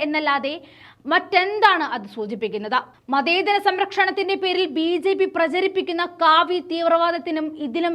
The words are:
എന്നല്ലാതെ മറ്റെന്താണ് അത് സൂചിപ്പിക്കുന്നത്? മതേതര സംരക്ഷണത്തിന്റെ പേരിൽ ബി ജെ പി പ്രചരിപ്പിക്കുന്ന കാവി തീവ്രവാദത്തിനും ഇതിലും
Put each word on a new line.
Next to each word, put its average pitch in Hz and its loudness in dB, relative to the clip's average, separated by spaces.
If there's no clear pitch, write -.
എന്നല്ലാതെ 294 0
മറ്റെന്താണ് 370 2
അത് 202 -8
സൂചിപ്പിക്കുന്നത്? 214 -4
മതേതര 339 2
സംരക്ഷണത്തിന്റെ 381 0
പേരിൽ 370 0
ബി 320 0
ജെ 392 2
പി 381 2
പ്രചരിപ്പിക്കുന്ന 349 0
കാവി 330 4
തീവ്രവാദത്തിനും 330 0
ഇതിലും 339 -2